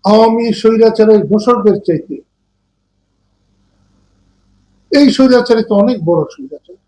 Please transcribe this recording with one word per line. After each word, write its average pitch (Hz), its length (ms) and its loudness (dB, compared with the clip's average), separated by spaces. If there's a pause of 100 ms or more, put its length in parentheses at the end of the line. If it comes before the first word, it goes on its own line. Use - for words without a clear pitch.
আওয়ামী 226 420 2 (160)
স্বৈরাচারের 220 680 2
দোসরদের 208 480 0 (100)
চাইতে 160 280 -6 (2750)
এই 285 240 2
স্বৈরাচারী 247 540 2
তো 214 40 -2 (100)
অনেক 240 140 -2 (120)
বড় 160 120 0 (120)
স্বৈরাচার। 285 440 -20 (100)